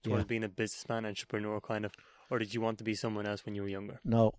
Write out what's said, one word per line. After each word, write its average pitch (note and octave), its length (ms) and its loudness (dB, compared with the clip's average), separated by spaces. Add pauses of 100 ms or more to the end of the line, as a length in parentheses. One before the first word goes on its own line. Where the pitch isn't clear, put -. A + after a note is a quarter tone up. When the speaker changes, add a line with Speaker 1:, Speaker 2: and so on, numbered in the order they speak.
Speaker 1:
towards G#2 180 2
Speaker 2:
Yeah. G2+ 60 0
Speaker 1:
being A2+ 180 0
a G2+ 40 -4
businessman, A2 560 -4
entrepreneur G#2+ 540 -4
kind G#2+ 240 -2
of, G#2 80 -4 (380)
or B2 100 0
did G#2+ 140 -2
you A#2 80 0
want A2+ 160 0
to G#2+ 80 -10
be G#2+ 100 2
someone G#2+ 300 -2
else G#2 200 -2
when G#2 100 -4
you G2+ 80 -2
were G2+ 40 -2
younger? G2+ 380 -6
Speaker 2:
No, A2+ 340 8